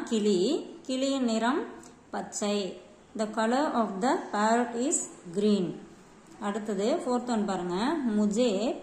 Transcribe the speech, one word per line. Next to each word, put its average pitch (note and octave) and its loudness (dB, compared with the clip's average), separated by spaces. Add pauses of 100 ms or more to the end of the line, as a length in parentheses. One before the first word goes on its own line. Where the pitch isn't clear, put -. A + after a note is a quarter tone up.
கிளி, G#3 2 (480)
கிளியின் C4 0
நிறம் A#3 2 (520)
பச்சை. G#3 -2 (640)
The G#3+ 0 (100)
color A#3 2 (160)
of G#3+ 0 (160)
the C4+ 4 (220)
parrot A#3 2 (140)
is E4+ 0 (380)
green. G3+ 4 (800)
அடுத்தது G#3 -2 (140)
fourth B3 0
one G3+ 2
பாருங்க, F3 -2 (420)
முஜே G#3+ 4 (320)